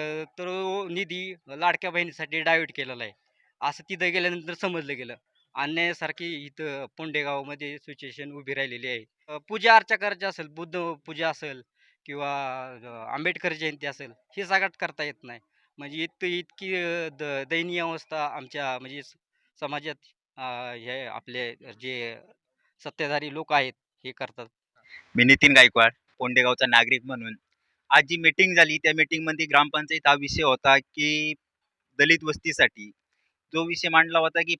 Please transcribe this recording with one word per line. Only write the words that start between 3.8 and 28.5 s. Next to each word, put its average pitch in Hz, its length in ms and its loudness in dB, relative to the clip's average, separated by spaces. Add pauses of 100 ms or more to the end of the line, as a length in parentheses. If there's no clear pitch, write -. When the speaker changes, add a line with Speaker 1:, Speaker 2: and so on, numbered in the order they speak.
Speaker 1:
तिथं 175 220 4
गेल्यानंतर 175 420 0
समजलं 160 440 -4
गेलं. 120 180 -12 (400)
अन्यायासारखी 160 880 -2
इथं 139 400 -10 (120)
पोंडेगावमध्ये 143 800 -6
सिच्युएशन 139 540 -16
उभी 139 220 -10
राहिलेली 127 340 -6
आहे. 117 160 -6 (240)
अ, 151 100 -10
पूजा 220 380 4
अर्चा 220 200 2
करायची 196 300 -4
असेल, 170 220 -8
बुद्ध 165 320 -10 (260)
पूजा 160 240 -4
असेल 139 320 -10 (440)
किंवा, 143 260 -6 (520)
अ, 123 40 -16 (260)
आंबेडकर 170 400 -4
जयंती 151 320 -6
असेल, 135 260 -12 (260)
हे 196 80 -8
सगळ्यात 190 340 0
करता 160 240 -6
येत 143 200 -10
नाही. 120 160 -16 (380)
म्हणजे 143 260 -8
इतकी, 175 360 -6
इतकी, 185 360 -8
अ, 170 340 -4 (100)
द-, 143 300 -6
दयनीय 175 320 -2
अवस्था 160 440 -6
आमच्या 135 540 -6
म्हणजे 135 240 -14
स-, - 100 -20 (460)
समाजात, 147 360 -8 (420)
अ, 131 60 -14 (320)
हे 123 300 -10
आपले 117 480 -8 (280)
जे 120 360 -8 (640)
सत्ताधारी 147 500 -4
लोक 156 200 -6
आहेत 131 200 2 (320)
हे 127 60 -12
करतात. 127 340 -12 (680)
Speaker 2:
मी 123 80 8
नितीन 135 300 8
गायकवाड, 120 380 10 (260)
पोंडेगावचा 123 480 2
नागरिक 120 400 6
म्हणून. 117 300 -10 (540)
आज 147 140 8
जी 165 140 -4
मीटिंग 175 380 2